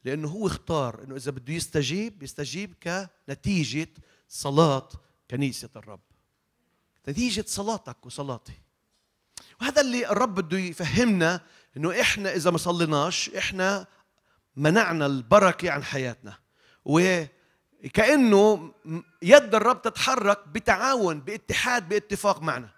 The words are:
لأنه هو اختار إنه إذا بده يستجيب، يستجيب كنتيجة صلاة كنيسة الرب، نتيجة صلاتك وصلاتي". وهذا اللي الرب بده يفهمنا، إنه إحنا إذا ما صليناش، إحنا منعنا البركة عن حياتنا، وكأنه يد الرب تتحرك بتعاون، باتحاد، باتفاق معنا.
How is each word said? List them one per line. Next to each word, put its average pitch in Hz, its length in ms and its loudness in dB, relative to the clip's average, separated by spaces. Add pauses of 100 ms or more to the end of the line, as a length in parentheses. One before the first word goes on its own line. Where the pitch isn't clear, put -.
لأنه 147 240 -6
هو 196 200 -4
اختار 143 560 -4
إنه 135 120 -16
إذا 135 160 -8
بده 131 220 -10
يستجيب، 165 680 -4
يستجيب 151 500 -10 (100)
كنتيجة 170 1040 -4 (400)
صلاة 143 600 2 (420)
كنيسة 127 440 -6
الرب، 104 240 -20 (1080)
نتيجة 208 380 -2
صلاتك 202 580 -8
وصلاتي". 127 480 -10 (1080)
وهذا 277 200 2
اللي 247 280 -2
الرب 202 260 0
بده 180 220 -4
يفهمنا، 180 840 0 (360)
إنه 170 240 -2
إحنا 196 340 -2
إذا 175 160 0
ما 165 60 0
صليناش، 165 720 0
إحنا 190 580 -4 (680)
منعنا 165 500 2
البركة 165 680 4
عن 143 120 -4
حياتنا، 123 540 -8 (480)
وكأنه 196 1900 2 (480)
يد 233 340 8
الرب 220 260 2
تتحرك 220 680 -2
بتعاون، 202 720 0
باتحاد، 190 680 -4
باتفاق 202 520 -2
معنا. 127 360 -6